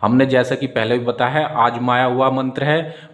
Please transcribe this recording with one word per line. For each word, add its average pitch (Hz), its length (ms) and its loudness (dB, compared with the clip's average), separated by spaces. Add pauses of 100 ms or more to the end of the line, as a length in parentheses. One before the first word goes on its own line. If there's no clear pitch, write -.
हमने 123 240 4
जैसा 127 300 2
कि 131 120 -4
पहले 113 300 0
भी 120 80 -4
बताया 123 260 -2
है, 151 220 -2
आजमाया 123 520 2
हुआ 127 240 2
मंत्र 131 340 -4
है, 156 320 -2 (180)